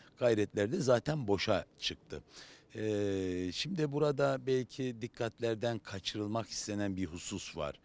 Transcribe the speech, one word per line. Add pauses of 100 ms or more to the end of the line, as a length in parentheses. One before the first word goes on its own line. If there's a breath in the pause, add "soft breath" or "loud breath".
(180 loud breath)
gayretleri
de
zaten
boşa (140)
çıktı. (520 loud breath)
E,
şimdi
burada
belki
dikkatlerden
kaçırılmak
istenen
bir
husus
var.